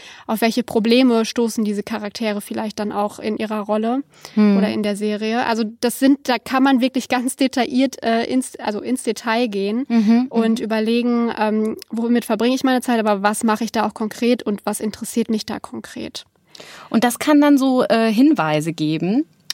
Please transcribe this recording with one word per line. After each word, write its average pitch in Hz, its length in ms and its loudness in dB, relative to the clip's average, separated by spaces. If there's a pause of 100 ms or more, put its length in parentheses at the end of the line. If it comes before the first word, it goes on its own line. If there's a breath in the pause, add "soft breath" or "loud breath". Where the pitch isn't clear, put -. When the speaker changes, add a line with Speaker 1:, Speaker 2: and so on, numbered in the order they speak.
(260 loud breath)
Speaker 1:
auf 220 160 -4
welche 233 200 0
Probleme 233 640 4
stoßen 226 400 -2
diese 202 180 -2
Charaktere 208 580 -6
vielleicht 220 380 -8
dann 208 140 -4
auch 208 260 -4
in 214 180 -4
ihrer 214 240 -4
Rolle 220 420 -2 (320 loud breath)
Speaker 2:
Hm. 208 220 6
Speaker 1:
oder 196 120 4
in 220 160 -2
der 208 120 -2
Serie. 214 500 -2
Also 226 180 0 (160)
das 240 180 -2
sind, 269 300 2
da 240 100 0
kann 262 240 -2
man 269 180 4
wirklich 254 280 -2
ganz 247 280 -2
detailliert, 262 640 0
äh, 226 220 0
ins, - 320 -2
also 208 240 -6
ins 254 220 -4
Detail 233 460 -2
gehen 202 400 -2
Speaker 2:
Mhm, 233 400 4
Speaker 1:
und 226 320 0
Speaker 2:
mhm. 247 40 -4
Speaker 1:
überlegen, 233 720 0
ähm, 214 400 0 (140)
womit 233 340 0
verbringe 226 300 0
ich 262 100 -2
meine 254 160 2
Zeit, 233 200 0
aber 208 220 0
was 208 200 0
mache 220 220 0
ich 214 80 -6
da 214 140 0
auch 208 80 -8
konkret 233 500 -2
und 208 200 -4
was 208 160 -4
interessiert 220 500 -4
mich 220 160 -2
da 208 120 -8
konkret. - 640 -12 (640 loud breath)
Speaker 2:
Und 226 120 2
das 240 160 0
kann 302 220 4
dann 285 180 6
so, 254 240 2
äh, 226 300 2
Hinweise 170 600 2
geben? 165 520 0 (300)